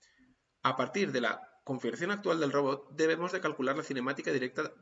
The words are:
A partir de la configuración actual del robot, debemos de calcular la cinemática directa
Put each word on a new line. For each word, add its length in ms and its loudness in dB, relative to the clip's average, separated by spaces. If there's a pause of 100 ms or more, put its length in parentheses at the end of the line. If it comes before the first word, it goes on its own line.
(640)
A 120 2
partir 360 2
de 100 2
la 420 -2
configuración 480 -2
actual 280 0
del 120 2
robot, 400 2
debemos 400 2
de 100 -2
calcular 360 0
la 60 -2
cinemática 480 -4
directa 500 -2